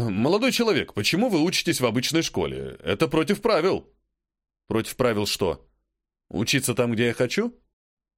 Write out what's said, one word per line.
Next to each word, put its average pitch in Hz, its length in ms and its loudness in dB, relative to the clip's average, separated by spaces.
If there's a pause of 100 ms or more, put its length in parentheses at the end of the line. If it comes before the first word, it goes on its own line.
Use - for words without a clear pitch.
молодой 170 420 2
человек, 196 420 0
почему 180 360 0
вы 170 120 2
учитесь 170 380 0
в 127 60 0
обычной 127 360 0
школе? 67 600 -4
Это 104 240 0
против 160 340 0
правил». 160 500 0 (760)
«Против 113 300 -2
правил 110 280 2
что? 85 400 -2 (640)
Учиться 117 460 0
там, 120 160 0
где 117 160 0
я 117 60 0
хочу?» 202 440 -2 (600)